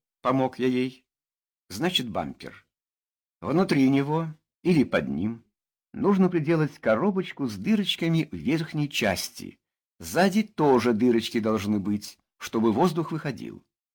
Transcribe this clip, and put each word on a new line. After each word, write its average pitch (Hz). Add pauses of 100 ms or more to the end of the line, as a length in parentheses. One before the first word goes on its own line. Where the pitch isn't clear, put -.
(240)
помог 131
я 127
ей. 127 (640)
«Значит, 131
бампер. - (760)
Внутри 147
него 147 (360)
или 160
под 78
ним 104 (500)
нужно 185
приделать 160
коробочку 151
с 107
дырочками 165
в 92
верхней 151
части. - (400)
Сзади 180
тоже 127
дырочки 113
должны 107
быть, 104 (200)
чтобы 113
воздух 160
выходил. 143 (320)